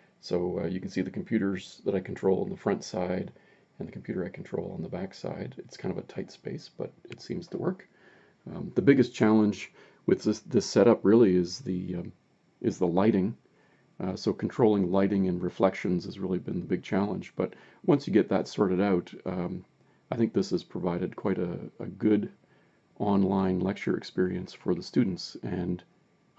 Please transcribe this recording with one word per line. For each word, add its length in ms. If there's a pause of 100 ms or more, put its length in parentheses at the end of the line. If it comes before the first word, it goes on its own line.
(200)
So, 400
uh, 60
you 140
can 100
see 120
the 80
computers 760
that 100
I 60
control 420
on 80
the 60
front 260
side 500 (460)
and 100
the 40
computer 320
I 40
control 480
on 60
the 60
back 240
side. 460
It's 180
kind 200
of 20
a 80
tight 260
space, 440
but 160 (180)
it 100
seems 280
to 100
work. 300 (600)
Um, 260
the 80
biggest 320
challenge 580 (340)
with 180
this, 160
this 260
setup 380
really 320
is 240
the, 360
um, 160 (480)
is 180
the 80
lighting. 500 (640)
Uh, 160
so 160
controlling 580
lighting 380
and 140
reflections 640
has 140
really 200
been 220
the 60
big 160
challenge. 540
But 180 (320)
once 200
you 60
get 160
that 200
sorted 320
out, 320 (140)
um, 380 (460)
I 60
think 160
this 180
has 140
provided 500
quite 240
a, 200 (200)
a 80
good 440 (720)
online 580
lecture 380
experience 560
for 200
the 100
students, 600
and 400 (560)